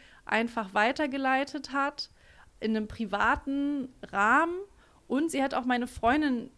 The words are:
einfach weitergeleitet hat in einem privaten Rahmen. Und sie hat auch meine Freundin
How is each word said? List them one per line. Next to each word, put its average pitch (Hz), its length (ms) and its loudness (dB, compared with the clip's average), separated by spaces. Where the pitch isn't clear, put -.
einfach 220 480 -2
weitergeleitet 269 1000 0
hat 277 360 -2
in 220 160 0
einem 214 120 -2
privaten 269 1040 -2
Rahmen. 269 440 4
Und 311 240 0
sie 277 100 0
hat 269 120 0
auch 254 120 0
meine 247 220 0
Freundin 254 720 0